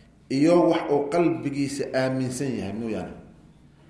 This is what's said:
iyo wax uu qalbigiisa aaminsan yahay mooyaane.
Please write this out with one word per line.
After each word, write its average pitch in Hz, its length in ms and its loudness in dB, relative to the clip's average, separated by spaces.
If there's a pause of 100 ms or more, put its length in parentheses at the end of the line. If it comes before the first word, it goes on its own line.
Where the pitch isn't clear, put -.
(300)
iyo 147 240 4 (140)
wax - 220 2
uu 143 100 4 (100)
qalbigiisa 139 800 0
aaminsan 131 680 -2
yahay 98 160 -6
mooyaane. 104 420 -6 (760)